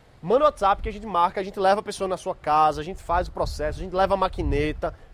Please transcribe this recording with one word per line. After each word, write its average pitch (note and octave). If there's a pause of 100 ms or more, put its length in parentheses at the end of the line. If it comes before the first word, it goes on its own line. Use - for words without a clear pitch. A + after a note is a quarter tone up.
(220)
Manda A3+
o D4+
WhatsApp G3+
que A3+
a G#3
gente G#3
marca, F3+
a F#3+
gente G3+
leva G3
a -
pessoa G3
na F#3
sua F#3
casa, D3+
a -
gente F#3+
faz F3
o -
processo, D3+
a E3
gente F#3
leva F#3+
a -
maquineta, D3+ (180)